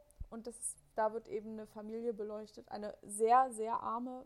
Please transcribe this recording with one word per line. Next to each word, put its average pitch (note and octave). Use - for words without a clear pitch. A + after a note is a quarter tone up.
und A3+
das A#3
ist, -
da A3
wird A3+
eben A3
eine G#3+
Familie A3+
beleuchtet, G#3+
eine G#3
sehr, A3+
sehr A3
arme, B3+